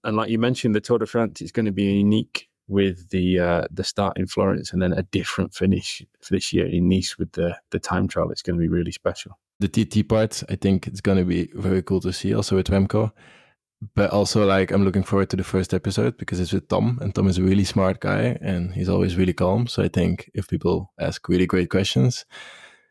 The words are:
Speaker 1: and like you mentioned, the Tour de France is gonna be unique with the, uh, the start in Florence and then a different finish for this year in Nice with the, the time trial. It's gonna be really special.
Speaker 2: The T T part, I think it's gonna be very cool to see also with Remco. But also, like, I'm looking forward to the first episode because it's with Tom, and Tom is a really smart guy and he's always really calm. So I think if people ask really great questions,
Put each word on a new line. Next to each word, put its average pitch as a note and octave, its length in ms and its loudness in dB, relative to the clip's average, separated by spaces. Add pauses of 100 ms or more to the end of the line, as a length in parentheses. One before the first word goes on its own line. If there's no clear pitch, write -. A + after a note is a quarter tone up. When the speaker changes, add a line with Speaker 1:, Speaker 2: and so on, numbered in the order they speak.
Speaker 1:
and G#2+ 140 -2
like G#2+ 140 -2
you A2+ 100 2
mentioned, A#2+ 340 0
the G#2+ 60 2
Tour A#2+ 180 0
de G#2+ 80 0
France A#2 340 -2
is E2+ 120 -12
gonna A2 180 0
be G2 140 0
unique G2+ 640 2 (180)
with G2 440 0
the, F#2 280 2
uh, F2 320 0
the F2+ 140 -6
start - 340 -2
in F#2+ 80 -2
Florence - 460 -2
and F#2 100 0
then F2+ 100 2
a F#2 120 -2
different - 500 -4
finish F#2+ 480 -2 (180)
for - 140 -2
this - 180 -2
year F2 140 2
in F2 220 0
Nice F#2+ 300 0
with E2 140 -6
the, E2+ 240 -2 (140)
the - 80 -4
time F2+ 300 -2
trial. E2+ 240 -4
It's - 100 -10
gonna F2 160 -4
be E2+ 80 2
really E2+ 240 -2
special. - 480 -8 (220)
Speaker 2:
The G2+ 80 0
T A2+ 160 0
T G#2+ 180 0
part, A2 460 0
I F#2 80 -4
think F#2+ 320 0
it's G2 120 -10
gonna F#2+ 240 2
be F2 300 -2
very F#2+ 280 0
cool F#2+ 180 0
to F#2 120 -2
see G2 220 -2
also G2+ 220 0
with F#2 100 0
Remco. G2 460 2 (840)
But G2+ 160 2
also, G#2 340 2
like, G2 280 4
I'm G2 120 4
looking F#2+ 200 2
forward G2 260 0
to - 60 0
the F#2+ 80 -2
first - 280 -2
episode G2+ 440 0
because F2 240 -6
it's F2 120 -2
with - 140 -2
Tom, A2+ 340 0
and G2+ 140 -6
Tom G2 140 2
is F2 100 2
a F#2 40 2
really F#2+ 220 4
smart F#2+ 360 0
guy G#2 400 0
and F#2 320 -4
he's F#2 160 -2
always F#2 280 2
really F2+ 180 2
calm. G#2 340 0
So - 160 0
I F2 40 0
think F2+ 460 0
if - 140 -6
people F2 500 -2
ask - 300 -6
really F2+ 180 4
great F2+ 240 0
questions, B2 540 0 (680)